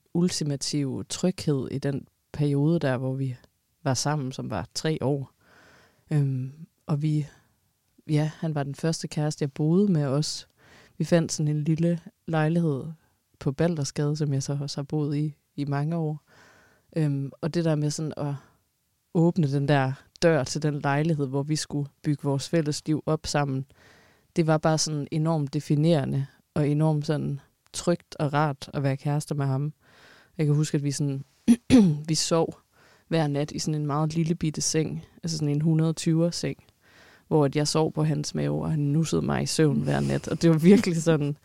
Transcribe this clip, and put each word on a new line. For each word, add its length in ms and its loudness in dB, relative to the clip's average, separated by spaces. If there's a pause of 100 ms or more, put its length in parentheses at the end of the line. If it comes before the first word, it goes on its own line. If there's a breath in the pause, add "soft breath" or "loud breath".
(140)
ultimative 880 -2
tryghed 640 -2
i 80 -4
den 280 -4 (260)
periode 460 2
der, 180 0
hvor 180 -4
vi 220 -4 (480)
var 100 0
sammen, 380 -2
som 180 -8
var 240 -6
tre 260 -4
år. 320 -2 (800 soft breath)
Øhm, 420 0 (340)
og 160 -2
vi, 240 0 (840 soft breath)
ja, 300 0
han 160 -4
var 80 -2
den 120 -6
første 340 -4
kæreste, 340 -2
jeg 100 -2
boede 400 2
med 140 2
også. 400 -2 (520 soft breath)
Vi 60 -2
fandt 280 2
sådan 240 -2
en 80 -2
lille 360 0 (260)
lejlighed 580 0 (540)
på 140 -2
Baldersgade, 640 0
som 160 -2
jeg 100 0
så 180 -4
også 180 -8
har 60 -4
boet 320 -2
i, 180 -4 (220)
i 80 -4
mange 320 -2
år. 260 -4 (720 soft breath)
Øhm, 340 0 (100)
og 140 -4
det 100 0
der 100 2
med 160 0
sådan 260 -4
at 180 -4 (800 soft breath)
åbne 380 4
den 160 2
der 240 4 (300)
dør 220 4
til 180 -6
den 180 -2
lejlighed, 460 0
hvor 160 -2
vi 140 -2
skulle 320 -6 (140)
bygge 200 -2
vores 260 -2
fælles 380 -2
liv 200 0
op 200 -2
sammen, 400 -2 (720 soft breath)
det 100 2
var 120 4
bare 200 2
sådan 340 -4
enormt 420 0
definerende, 720 2 (280)
og 140 2
enormt 380 2
sådan 340 -2 (320)
trygt 460 -4
og 140 0
rart 420 0
at 80 -2
være 140 0
kærester 380 -4
med 120 0
ham. 260 0 (640 soft breath)
Jeg 80 0
kan 80 4
huske, 220 0
at 80 -2
vi 80 -2
sådan, 320 -4 (420)
<clears throat> 420 6
vi 60 0
sov 400 0 (540 soft breath)
hver 180 0
nat 260 -2
i 60 -8
sådan 220 -2
en 60 -2
meget 280 0
lille 200 2
bitte 260 -4
seng, 440 -2 (180)
altså 160 -6
sådan 160 0
en 60 0
hundrede 320 2
tyver 380 2
seng, 260 -6 (720 soft breath)
hvor 160 4
at 120 0
jeg 120 0
sov 240 0
på 120 0
hans 300 -2
mave, 280 -2
og 80 -4
han 100 0
nussede 420 0
mig 200 0
i 40 -2
søvn 340 2
hver 200 0
nat. 280 -2
Og 140 -4
det 80 6
var 80 4
virkelig 440 6
sådan 420 0